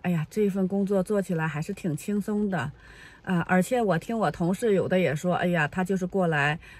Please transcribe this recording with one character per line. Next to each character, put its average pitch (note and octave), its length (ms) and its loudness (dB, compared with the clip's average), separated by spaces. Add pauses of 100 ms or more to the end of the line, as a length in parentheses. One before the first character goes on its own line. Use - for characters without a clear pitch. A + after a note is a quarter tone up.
哎 F3+ 80 0
呀， D#3+ 180 0
这 G#3+ 180 0
份 F#3+ 200 0
工 G3 180 0
作 F#3+ 160 2
做 G3+ 200 0
起 F#3 120 -4
来 D#3+ 140 -2
还 D3 140 -4
是 G3+ 120 -6
挺 D3+ 240 -4
轻 G#3 240 -4
松 G#3 280 -2
的。 D3 220 -4 (520)
呃， F3 180 0
而 F#3 200 2
且 B3 200 0
我 F#3 160 2
听 A#3 200 -4
我 F3+ 140 2
同 E3+ 220 0
事 G#3+ 200 0
有 E3 140 4
的 F#3 120 2
也 C#3+ 140 2
说， F3 220 0
哎 - 120 0
呀， E3 200 2
他 F#3 160 -4
就 F#3+ 140 0
是 F3+ 80 -4
过 F3+ 220 0
来， D3+ 300 2 (220)